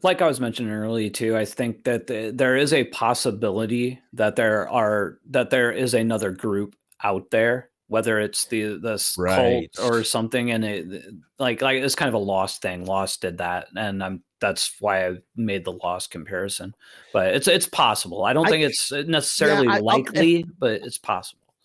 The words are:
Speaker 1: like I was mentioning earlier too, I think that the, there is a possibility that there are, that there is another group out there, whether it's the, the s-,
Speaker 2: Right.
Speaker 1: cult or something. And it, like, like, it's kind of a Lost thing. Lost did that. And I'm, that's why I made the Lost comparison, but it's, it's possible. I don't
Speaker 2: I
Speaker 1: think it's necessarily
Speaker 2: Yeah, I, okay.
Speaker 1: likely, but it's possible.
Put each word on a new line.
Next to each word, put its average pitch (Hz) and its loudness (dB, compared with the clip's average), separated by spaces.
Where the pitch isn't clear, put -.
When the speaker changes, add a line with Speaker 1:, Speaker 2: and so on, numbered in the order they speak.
Speaker 1:
like 185 2
I 170 6
was 131 0
mentioning 117 -4
earlier 110 -2
too, 113 0
I 110 0
think 117 -6
that 120 -2
the, 110 -6
there 127 4
is 143 2
a 139 4
possibility 117 0
that 107 0
there 107 2
are, 107 0
that 127 0
there 123 4
is 120 -2
another 113 2
group 101 -4
out 95 -2
there, 117 0
whether 110 0
it's 107 -2
the, 107 -4
the 110 -4
s-, - -4
Speaker 2:
Right. 90 2
Speaker 1:
cult 120 0
or 117 2
something. 120 0
And 110 0
it, 95 -8
like, 123 0
like, 135 2
it's 135 0
kind 143 0
of 113 -2
a - 2
Lost 95 -2
thing. 90 -6
Lost 95 -2
did 90 -6
that. 87 -4
And 98 -4
I'm, 95 -8
that's - -2
why 95 0
I 90 -4
made 101 -2
the 92 -6
Lost 90 -6
comparison, 92 -8
but 95 2
it's, 139 2
it's 180 4
possible. 104 0
I 113 2
don't 160 4
Speaker 2:
I - 4
Speaker 1:
think 160 4
it's - -2
necessarily 147 2
Speaker 2:
Yeah, 113 6
I, 101 4
okay. 104 0
Speaker 1:
likely, 165 4
but 110 0
it's - -10
possible. - -6